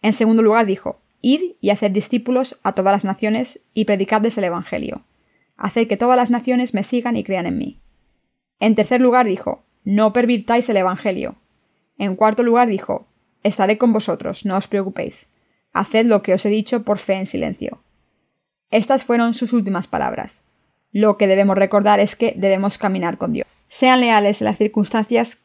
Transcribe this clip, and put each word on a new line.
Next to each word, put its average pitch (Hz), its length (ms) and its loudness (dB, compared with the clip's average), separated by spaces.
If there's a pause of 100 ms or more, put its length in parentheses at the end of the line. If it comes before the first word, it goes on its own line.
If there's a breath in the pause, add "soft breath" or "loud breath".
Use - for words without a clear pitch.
En 208 120 0
segundo 226 280 4
lugar 220 240 4
dijo, - 360 -6 (200)
"Id 311 380 0
y 202 120 0
haced 202 200 0
discípulos 247 720 -2
a 196 100 -2
todas 196 200 2
las 202 100 0
naciones 214 560 -4 (140)
y 214 100 0
predicadles 208 540 0
el 202 80 -2
Evangelio. - 560 -8 (560)
Haced 226 320 -2
que 240 80 -2
todas 240 180 2
las 247 160 2
naciones 247 420 -2
me 202 120 -2
sigan 240 320 -4
y 202 80 -6
crean 185 200 -4
en - 120 -4
mí". - 220 -8 (840)
En 214 140 4
tercer 214 260 2
lugar 247 240 4
dijo, - 380 -6 (200)
"No 208 300 2
pervirtáis 240 560 0
el 208 80 2
Evangelio". 185 580 -4 (640)
En 202 180 -4
cuarto 214 280 2
lugar 240 260 4
dijo, - 360 -6 (380)
"Estaré 202 340 0
con 233 140 2
vosotros, - 540 -4
no 190 100 -2
os 196 140 -4
preocupéis. - 600 -6 (440)
Haced 220 320 2
lo 208 160 4
que 185 120 0
os 185 120 0
he 208 40 2
dicho 214 340 -2
por 208 140 -2
fe 196 180 -4
en 190 120 -6
silencio". - 520 -8 (920)
Estas 262 320 0
fueron 233 300 0
sus 233 180 -6
últimas 196 360 -2
palabras. - 580 -6 (460)
Lo 208 260 2
que 208 100 2
debemos 190 300 4
recordar 202 420 4
es 202 160 0
que - 220 -2
debemos 196 400 0
caminar 185 400 -4
con - 160 -4
Dios. - 140 -6 (200)
Sean 254 320 2
leales 208 420 2
en 220 40 -2
las 214 120 0
circunstancias 214 880 0